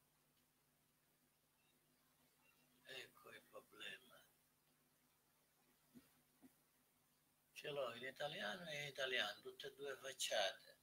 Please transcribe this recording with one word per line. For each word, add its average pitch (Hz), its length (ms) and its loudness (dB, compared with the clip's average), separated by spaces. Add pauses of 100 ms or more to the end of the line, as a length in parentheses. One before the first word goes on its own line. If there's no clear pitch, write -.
(2750)
Ecco 127 500 -10
il 110 120 -14
problema. - 760 -10 (3250)
Ce - 160 -4
l'ho 135 260 4
in 120 80 -6
italiano 160 680 -2
e 147 120 0
in 143 60 0
italiano, 127 520 4
tutte 127 280 -8
e 135 60 -8
due 139 220 -4
facciate. 123 880 2